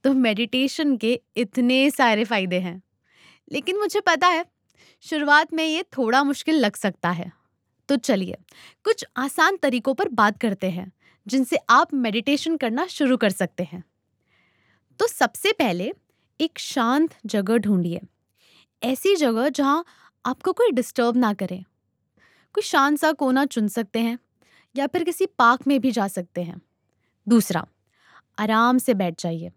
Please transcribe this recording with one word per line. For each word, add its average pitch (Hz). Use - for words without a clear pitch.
तो 269
meditation 254
के 233
इतने 254
सारे 226
फायदे 185
हैं, 180
लेकिन 370
मुझे 415
पता 339
है, 349
शुरुआत 302
में 320
ये 320
थोड़ा 262
मुश्किल 285
लग 220
सकता 175
है। 175
तो 285
चलिए, 196
कुछ 440
आसान 330
तरीकों 262
पर 381
बात 214
करते 202
हैं, 185
जिनसे 262
आप 285
meditation 262
करना 262
शुरू 262
कर 214
सकते 180
हैं। 175
तो 466
सबसे -
पहले 220
एक -
शांत 277
जगह 208
ढूंढिए। 180
ऐसी 262
जगह 262
जहाँ 285
आपको 262
कोई 466
disturb 240
ना 226
करे। 185
कोई 415
शांत 294
सा 311
कोना 277
चुन 220
सकते 226
हैं 233
या 277
फिर 339
किसी 359
पार्क 247
में 269
भी 254
जा 202
सकते 180
हैं। 170
दूसरा, 202
आराम 226
से 240
बैठ 180
जाइए। 165